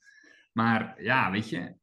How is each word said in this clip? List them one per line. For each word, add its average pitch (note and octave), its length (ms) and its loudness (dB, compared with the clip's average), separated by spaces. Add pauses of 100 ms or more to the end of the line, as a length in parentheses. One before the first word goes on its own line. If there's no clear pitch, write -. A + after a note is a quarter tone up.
(540)
Maar A2+ 500 0
ja, A2+ 280 2
weet A2 180 -2
je, - 320 -8